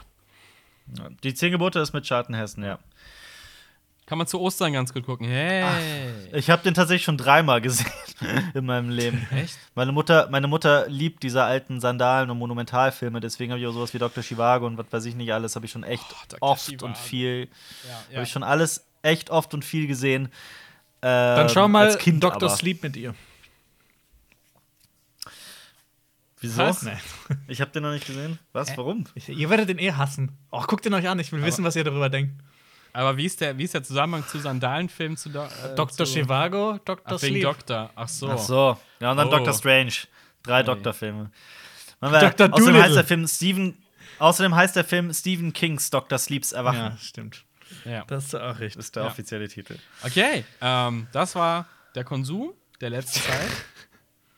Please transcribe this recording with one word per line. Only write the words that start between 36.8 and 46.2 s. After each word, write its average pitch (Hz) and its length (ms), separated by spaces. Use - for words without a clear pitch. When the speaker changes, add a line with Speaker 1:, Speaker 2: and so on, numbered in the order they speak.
Speaker 3:
Doktor 185 320
Speaker 1:
Ach, - 60
wegen 139 120
Speaker 3:
Sleep. 196 80
Speaker 1:
Doktor. 117 520
Ach 117 140
so. 135 220
Speaker 2:
Ach 120 80
so. 127 400
Ja, 123 100
und 131 60
dann 143 120
Speaker 1:
Oh. - 40
Speaker 2:
Doktor 139 200
Strange. 131 400
Drei 123 140
Speaker 1:
Oh - 20
je. 131 40
Speaker 2:
Doktor-Filme. 107 640
Man, 143 120
weil 151 80
Speaker 3:
Doktor 151 320
Speaker 2:
außerdem 233 220
heißt - 20
Speaker 3:
Dolittle. 147 180
Speaker 2:
der 139 100
Film 165 220
Steven, 185 560
außerdem 170 340
heißt 185 220
der 175 80
Film 175 280
Stephen 170 400
Kings 156 380
Doktor 135 280
Sleeps - 340